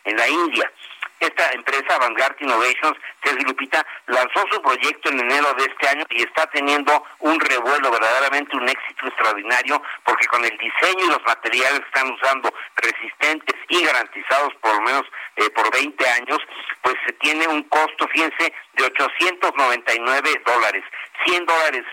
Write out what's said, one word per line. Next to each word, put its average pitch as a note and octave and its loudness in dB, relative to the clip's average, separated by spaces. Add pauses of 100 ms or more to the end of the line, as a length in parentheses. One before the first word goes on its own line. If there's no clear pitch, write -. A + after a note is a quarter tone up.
en G#2+ -2
la A#2 4
India. D3 0 (480)
Esta D#3+ 0
empresa, C3+ -2
Vanguard B2 0
Innovations, B2+ 0 (280)
Sergio C#3 0
Lupita, C#3 -2 (200)
lanzó B2+ 2
su G#3 -2
proyecto C3+ 0
en C3+ 0
enero C#3 2
de C3 0
este C#3 0
año D3+ 0
y A#2+ 0
está D#3 0
teniendo C#3+ 2 (160)
un D#3 2
revuelo, C3+ 2
verdaderamente C3+ 2
un B2 0
éxito - -6
extraordinario, A#2 0 (220)
porque A#2 2
con A#2+ 2
el A2+ -2
diseño F3+ 0
y E3+ 4
los A2+ 0
materiales B2 0
que - -14
están C3 -2
usando, B2+ 0 (220)
resistentes C3 -2 (120)
y E3+ 2
garantizados C3 0
por G#2+ 2
lo G#2 2
menos, B2+ 2 (340)
eh, C3 2
por - 2
veinte C3+ 0
años, B2 0 (440)
pues B2+ 2 (100)
se - -2
tiene D#3 0
un D3+ 0
costo, D3+ 0
fíjense, D#3+ 0 (200)
de B2+ 0
ochocientos D#3+ 0
noventa A#2+ 2
y A#2 0
nueve C3+ 0
dólares, A2 2 (420)
cien F3 0
dólares D#3 2